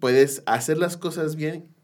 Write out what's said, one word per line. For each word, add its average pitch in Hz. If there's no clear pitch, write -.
puedes 135
hacer 120
las 175
cosas 160
bien 160